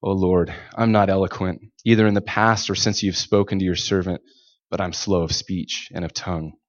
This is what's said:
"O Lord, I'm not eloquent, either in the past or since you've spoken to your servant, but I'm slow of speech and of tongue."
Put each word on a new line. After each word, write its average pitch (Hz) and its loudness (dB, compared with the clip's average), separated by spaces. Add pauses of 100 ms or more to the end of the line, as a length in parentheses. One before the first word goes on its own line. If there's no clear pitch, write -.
"O 98 -2
Lord, 92 2 (220)
I'm 113 2
not 101 4
eloquent, 95 -2 (240)
either 110 6
in 104 2
the 101 2
past 110 0
or 98 0
since - -2
you've 95 0
spoken 101 0
to 95 0
your 90 0
servant, 90 -2 (480)
but 90 -4
I'm 92 -4
slow 92 0
of 80 -2
speech - -6
and 87 -6
of 80 -8
tongue." 80 -8 (160)